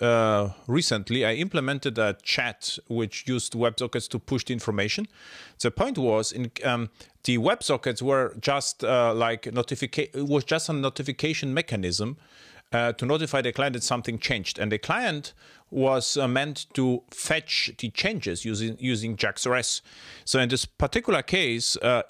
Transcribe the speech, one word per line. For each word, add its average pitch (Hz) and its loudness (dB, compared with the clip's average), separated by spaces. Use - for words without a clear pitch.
uh, 110 4
recently, 120 2
I 110 4
implemented 139 -2
a 107 2
chat - -2
which 113 -4
used 127 -2
WebSockets 117 0
to 120 -4
push 123 -2
the - -4
information. 107 -2
The 120 2
point 254 0
was, 110 2
in, 120 -6
um, 120 0
the 123 2
WebSockets 131 0
were 131 2
just, 139 -2
uh, 120 4
like, 117 0
notifica-, 123 -4
it 143 -4
was 143 2
just 160 0
a 165 -2
notification 139 -2
mechanism, 104 -2
uh, 120 2
to 123 -4
notify 147 0
the 123 0
client 143 0
that 123 -6
something 120 -2
changed. - -4
And 104 -2
the 107 0
client 175 -4
was, 131 2
uh, 135 2
meant 135 -2
to 127 2
fetch - -2
the 120 -4
changes 127 -2
using, 110 -4
using 113 -2
jax - -2
R 123 2
S. - 0
So 135 2
in 123 2
this 127 0
particular 180 0
case, 127 0
uh, 120 4